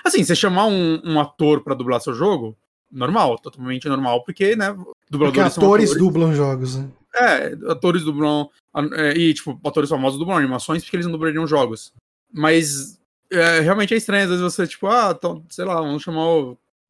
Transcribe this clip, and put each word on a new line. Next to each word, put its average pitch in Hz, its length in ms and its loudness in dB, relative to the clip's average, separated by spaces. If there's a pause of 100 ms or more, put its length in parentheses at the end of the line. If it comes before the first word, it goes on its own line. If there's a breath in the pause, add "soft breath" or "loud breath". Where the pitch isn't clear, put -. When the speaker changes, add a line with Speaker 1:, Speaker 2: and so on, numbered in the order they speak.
Speaker 1:
assim, 359 180 2
você 175 100 2
chamar 190 340 2
um, 175 360 0
um 160 160 0
ator 147 420 0
pra - 140 -4
dublar 123 240 -2
seu 135 140 -6
jogo, 127 420 -2 (360)
normal, 160 460 0
totalmente 127 520 -10
normal, 127 340 -2
porque, 202 320 0
né, 202 180 -2
Speaker 2:
Porque 185 160 -16 (220)
Speaker 1:
dubladores 147 420 2
são - 100 2
Speaker 2:
atores 208 280 6
Speaker 1:
atores. 175 160 4
Speaker 2:
dublam 160 260 2
jogos, 131 440 -2
né? 135 100 -8 (280)
Speaker 1:
É, 240 380 2 (180)
atores 170 320 0
dublam, 147 460 0 (240)
a-, 147 120 -2 (100)
é, 151 220 0
e, 165 160 4
tipo, 147 320 -8
atores 143 240 0
famosos 135 300 0
dublam 175 180 -2
animações 143 460 -2
porque - 120 -10
eles 175 100 -2
não 170 80 -4
dublariam 160 340 -2
jogos. 127 440 -2 (400)
Mas, 151 680 0 (320)
é, 170 280 2
realmente 196 340 2
é 226 40 2
estranho, 202 260 0
às 180 60 -2
vezes 180 140 -2
você, 180 240 -2
tipo, 196 200 -8
ah, 214 300 2
então, 170 320 -6
sei 180 160 -8
lá, 185 160 -2
vamos 143 220 -4
chamar 160 240 -4
o, 143 300 0 (320)